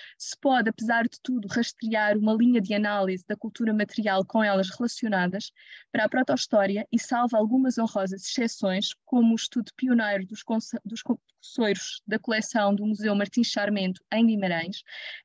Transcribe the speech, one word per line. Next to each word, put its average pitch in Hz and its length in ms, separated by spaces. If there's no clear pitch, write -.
se - 200
pode, 247 320
apesar 233 380
de - 140
tudo, 240 260
rastrear 220 720
uma 214 160
linha 240 260
de 190 140
análise 202 520
da 208 120
cultura 220 360
material 208 520
com 220 180
elas 190 260
relacionadas, 196 840
para 220 140
a 214 60
protohistória, 226 800
e 233 80
salvo 240 380
algumas 247 400
honrosas 196 440
exceções, 214 680
como 233 260
o 226 60
estudo - 360
pioneiro 214 520
dos 214 180
conce-, 226 400
dos 214 180
conceituos - 1040
da 214 140
coleção 214 560
do 202 100
Museu 208 300
Martins 202 340
Sarmento, 202 640
em 226 160
Guimarães, 185 560